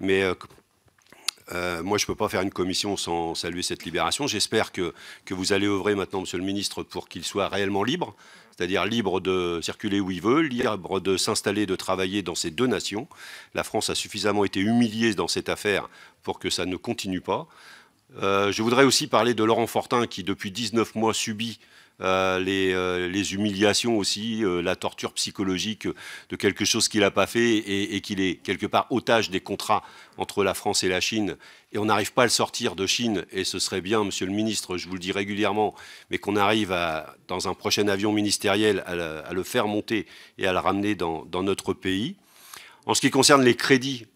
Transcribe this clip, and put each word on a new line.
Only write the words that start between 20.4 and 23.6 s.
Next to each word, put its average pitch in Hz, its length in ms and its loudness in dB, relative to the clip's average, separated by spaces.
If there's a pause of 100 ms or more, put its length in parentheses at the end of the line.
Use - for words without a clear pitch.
dix-neuf 110 460 -2
mois, 110 180 2
subit, 110 460 -6 (420)
euh, 92 360 2
les, 95 360 2
euh, 90 340 0
les 92 240 -2
humiliations 104 640 2